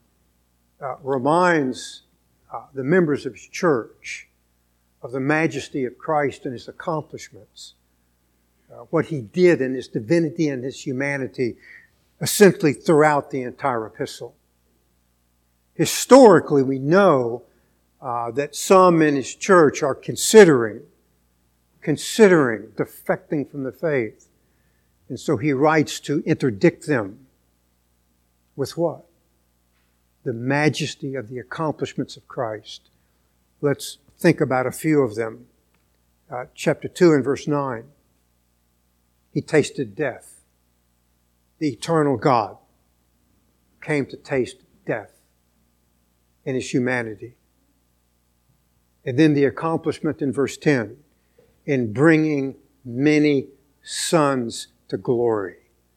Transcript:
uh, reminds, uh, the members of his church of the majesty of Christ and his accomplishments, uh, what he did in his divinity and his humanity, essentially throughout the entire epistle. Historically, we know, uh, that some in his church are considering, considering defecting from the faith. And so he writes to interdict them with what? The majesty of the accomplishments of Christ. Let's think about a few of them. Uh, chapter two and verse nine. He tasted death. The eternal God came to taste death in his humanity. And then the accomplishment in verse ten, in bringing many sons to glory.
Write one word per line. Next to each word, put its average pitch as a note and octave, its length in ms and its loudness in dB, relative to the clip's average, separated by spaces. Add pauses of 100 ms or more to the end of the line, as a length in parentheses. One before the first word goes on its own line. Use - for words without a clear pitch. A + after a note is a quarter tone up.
(800)
uh, C3 220 -10
reminds, C#3+ 1000 0 (500)
uh, A#2 200 -14
the C3 120 -10
members D3 420 2
of A#2+ 80 -8
his - 140 -20
church - 800 -4 (720)
of B2 80 -16
the C3 100 -6
majesty D3 640 -2
of A#2+ 140 -10
Christ D3 460 -4
and C#3+ 80 -8
his - 160 -14
accomplishments, - 1080 -12 (960)
uh, A#2 180 -20
what D#3+ 160 -2
he D3+ 160 -8
did E3 380 2
in C3 140 -4
his B2 140 -10
divinity D3+ 600 -2
and C3+ 140 -6
his C3 240 -12
humanity, C3+ 720 -6 (640)
essentially D#3+ 520 4
throughout D3 600 2
the C3+ 100 -6
entire B2 440 -6
epistle. A#2+ 500 -14 (1400)
Historically, E3 880 6
we C3+ 160 -2
know, C#3 640 2 (600)
uh, A#2+ 280 -8
that C#3+ 260 -6
some F#3 460 6
in D3+ 120 2
his C3+ 200 -6
church E3+ 480 4
are C3+ 120 -4
considering, B2+ 840 4 (1040)
considering C#3+ 920 2
defecting - 680 -6
from C#3+ 180 -12
the C3 100 -10
faith. C3 540 -6 (840)
And B2+ 100 -12
so D#3 160 -4
he C#3+ 160 -2
writes D3+ 480 0
to D3 240 -6
interdict D#3 600 0
them A#2+ 400 -4 (1300)
with C#3 220 -8
what? D#3+ 260 -6 (1200)
The C#3 80 -6
majesty C3+ 800 -4
of A#2 140 -10
the B2+ 100 -14
accomplishments - 760 -8
of - 100 -20
Christ. A2 640 -10 (720)
Let's - 380 -6 (200)
think E3+ 220 2
about B2+ 260 -2
a B2 60 -4
few D3+ 300 0
of G#2+ 120 -4
them. A2+ 320 -10 (840)
Uh, B2+ 240 -12
chapter - 340 -4
two E3+ 240 4
and C#3 100 2
verse B2 240 -6
nine. C3+ 380 -4 (1500)
He D3+ 80 -6
tasted C3+ 520 -2
death. B2+ 460 -12 (1160)
The D#3 100 -4
eternal C#3+ 480 0
God A2+ 400 0 (1300)
came D3 240 -4
to - 100 -18
taste B2+ 400 -6 (300)
death A2+ 260 -8 (1300)
in C#3 80 -6
his - 180 -6
humanity. B2 640 -4 (1700)
And B2+ 160 -4
then D#3 140 6
the C#3+ 140 4
accomplishment D3+ 760 -4
in C#3+ 100 -2
verse B2 280 -4
ten, A#2+ 400 -2 (680)
in B2 300 -4
bringing D3+ 640 0 (280)
many C#3+ 640 0 (360)
sons C#3 880 -2 (200)
to B2+ 100 -8
glory. A2 580 -2 (400)